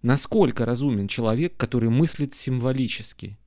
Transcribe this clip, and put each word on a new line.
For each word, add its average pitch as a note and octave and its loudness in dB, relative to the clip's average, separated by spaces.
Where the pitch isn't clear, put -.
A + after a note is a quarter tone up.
Насколько C3+ 2
разумен A#2+ 0
человек, A#2+ 0
который A#2 0
мыслит C#3+ 2
символически? B2+ -4